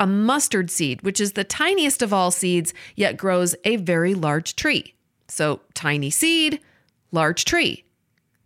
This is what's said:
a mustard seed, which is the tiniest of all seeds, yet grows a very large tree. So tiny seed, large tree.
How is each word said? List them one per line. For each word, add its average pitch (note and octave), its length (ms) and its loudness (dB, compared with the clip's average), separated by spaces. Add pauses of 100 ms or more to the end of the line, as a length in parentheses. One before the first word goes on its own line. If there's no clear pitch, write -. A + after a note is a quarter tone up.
a G3 60 4
mustard G3+ 640 2
seed, C3+ 320 -4
which F#3+ 180 -2
is G3+ 120 -2
the G3+ 120 -4
tiniest D#4 560 0
of G#3 140 0
all F3+ 160 2
seeds, F3 420 0 (240)
yet G3 220 0
grows F3+ 440 0
a A3 140 2
very F3 380 2
large D#3 420 -2
tree. - 380 -2 (340)
So D3+ 320 -2 (140)
tiny D3 340 0
seed, D#4+ 520 2 (520)
large E3 320 0
tree. - 400 0 (600)